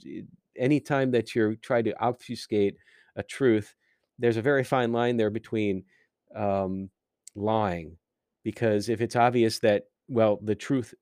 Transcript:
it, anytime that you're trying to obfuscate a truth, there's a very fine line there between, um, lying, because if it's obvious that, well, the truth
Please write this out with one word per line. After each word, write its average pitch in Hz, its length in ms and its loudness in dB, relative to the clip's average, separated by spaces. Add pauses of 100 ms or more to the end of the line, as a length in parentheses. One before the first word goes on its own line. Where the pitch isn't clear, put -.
it, 69 220 -14 (320)
anytime 135 540 0
that 113 240 0
you're 110 200 2
trying 117 280 0
to 107 180 -4
obfuscate 113 760 -2 (380)
a 101 80 -8
truth, 110 520 0 (420)
there's 120 200 0
a 113 40 -2
very 135 220 2
fine 123 280 0
line 120 260 0
there 107 120 2
between, 104 540 -4 (520)
um, 98 540 -4 (460)
lying, 101 600 -2 (460)
because 107 460 -2
if 113 120 -2
it's 113 140 -4
obvious 120 440 2
that, 104 260 2 (220)
well, 110 360 2
the 104 120 -2
truth 131 460 -6